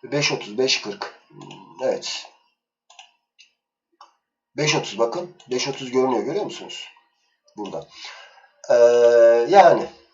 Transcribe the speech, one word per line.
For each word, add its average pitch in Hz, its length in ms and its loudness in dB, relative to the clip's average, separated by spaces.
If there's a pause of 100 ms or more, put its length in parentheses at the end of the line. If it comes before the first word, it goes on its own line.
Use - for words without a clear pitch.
Beş 143 280 -4
otuz, 104 260 -10
beş 131 240 -2
kırk. 98 380 -14 (640)
Evet. - 460 -6 (2250)
Beş 151 180 -2
otuz 110 240 -8
bakın. 90 360 -6 (140)
Beş 123 180 -6
otuz 131 240 -12
görünüyor. 127 320 -2
Görüyor 180 220 -6
musunuz? - 420 -16 (720)
Burada. - 300 -14 (840)
Ee, 123 60 2 (760)
yani. 180 360 6 (280)